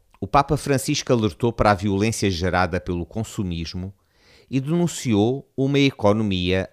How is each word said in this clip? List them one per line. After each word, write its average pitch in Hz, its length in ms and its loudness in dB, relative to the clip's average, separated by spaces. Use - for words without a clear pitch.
o 98 60 -8
Papa 139 320 2
Francisco 143 540 -2
alertou 117 380 0
para 110 200 2
a 104 40 6
violência 101 560 0
gerada 87 480 0
pelo 87 280 -6
consumismo 92 880 -8
e 135 100 -2
denunciou 135 960 0
uma 139 220 0
economia 101 960 2